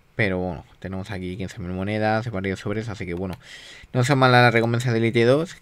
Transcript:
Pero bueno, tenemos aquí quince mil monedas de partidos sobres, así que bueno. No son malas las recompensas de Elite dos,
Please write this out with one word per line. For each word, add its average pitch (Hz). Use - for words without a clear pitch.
Pero 95
bueno, 87
tenemos 95
aquí 92
quince 92
mil 90
monedas 107
de 120
partidos 95
sobres, 110
así 95
que 87
bueno. 92
No 127
son 135
malas 123
las 117
recompensas 117
de 113
Elite 117
dos, 147